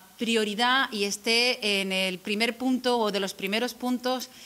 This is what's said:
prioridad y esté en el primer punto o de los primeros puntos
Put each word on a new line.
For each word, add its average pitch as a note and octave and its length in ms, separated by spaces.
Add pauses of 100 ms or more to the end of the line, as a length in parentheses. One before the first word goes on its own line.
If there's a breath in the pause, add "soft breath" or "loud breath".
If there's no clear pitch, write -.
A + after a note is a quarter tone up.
(160)
prioridad A3+ 760
y G3+ 120
esté A3+ 760
en G3 100
el F#3+ 300
primer A3+ 360
punto B3 440
o G#3+ 100
de G3 80
los F#3+ 160
primeros A3 400
puntos B3 560 (160 loud breath)